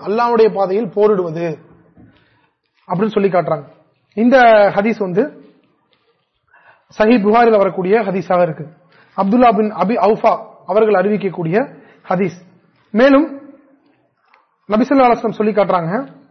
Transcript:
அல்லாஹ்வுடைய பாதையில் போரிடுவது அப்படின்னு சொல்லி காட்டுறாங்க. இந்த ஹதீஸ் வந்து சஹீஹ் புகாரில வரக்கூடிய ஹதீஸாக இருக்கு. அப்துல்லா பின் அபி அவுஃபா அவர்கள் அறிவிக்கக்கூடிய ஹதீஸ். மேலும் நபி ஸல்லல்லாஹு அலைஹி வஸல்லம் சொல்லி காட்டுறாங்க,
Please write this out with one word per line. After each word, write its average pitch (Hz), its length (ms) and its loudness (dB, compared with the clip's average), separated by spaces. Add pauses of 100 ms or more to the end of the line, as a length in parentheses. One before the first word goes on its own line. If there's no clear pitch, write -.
அல்லாஹ்வுடைய 226 480 0
பாதையில் 196 340 -2
போரிடுவது 170 720 -2 (1300)
அப்படின்னு 196 240 -4
சொல்லி 196 180 0
காட்டுறாங்க. 160 360 -2 (480)
இந்த 233 240 2 (380)
ஹதீஸ் 202 220 -2
வந்து 202 460 -4 (1500)
சஹீஹ் 214 260 2
புகாரில 220 340 4
வரக்கூடிய 190 420 0
ஹதீஸாக 185 420 -2
இருக்கு. 160 240 -4 (520)
அப்துல்லா 220 380 2
பின் 214 180 -2
அபி 196 280 -4
அவுஃபா 202 440 0 (200)
அவர்கள் 214 280 0
அறிவிக்கக்கூடிய 190 800 -2 (340)
ஹதீஸ். 180 280 -2 (540)
மேலும் 277 500 2 (1200)
நபி 214 180 0
ஸல்லல்லாஹு 262 280 2
அலைஹி 226 80 0
வஸல்லம் 220 200 -6
சொல்லி 214 120 0
காட்டுறாங்க, 190 580 -2 (220)